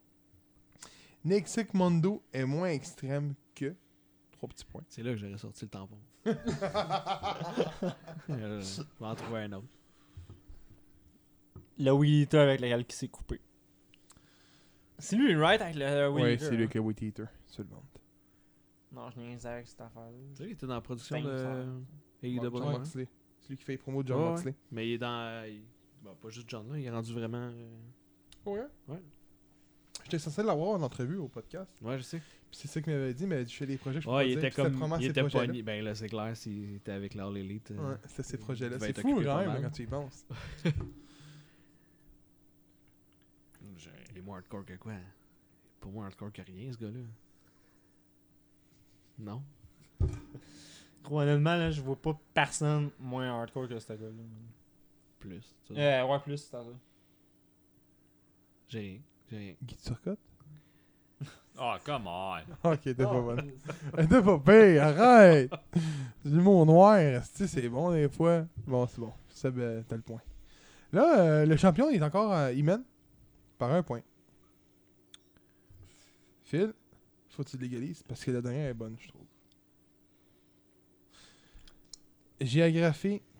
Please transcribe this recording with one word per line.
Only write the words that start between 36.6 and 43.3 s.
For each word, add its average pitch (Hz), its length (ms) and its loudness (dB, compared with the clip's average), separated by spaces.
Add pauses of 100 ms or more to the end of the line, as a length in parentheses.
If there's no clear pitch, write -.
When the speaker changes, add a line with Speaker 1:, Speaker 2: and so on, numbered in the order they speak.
Speaker 2:
était 101 160 -12
avec 98 220 -8
l'All 101 240 -8
Elite, 98 320 -10
euh, 135 220 -8
Speaker 1:
Ouais, 135 40 -8 (120)
c'était - 160 -12
ces - 120 -10
Speaker 2:
il 110 40 -14
Speaker 1:
projets-là. 120 360 -8
Speaker 2:
devait 107 100 -6
Speaker 1:
C'est 113 40 -2
Speaker 2:
être - 120 -8
Speaker 1:
fou, 262 100 0
Speaker 2:
occupé 202 140 0
Speaker 1:
quand 139 80 -2
Speaker 2:
pas 160 100 -2
Speaker 1:
même, 165 80 -4
Speaker 2:
mal. 135 100 -4
Speaker 1:
quand 147 80 -6
tu 139 120 -12
y 117 40 -10
penses. 135 400 -12 (380)
Speaker 2:
<laughs> - 0 - (3000)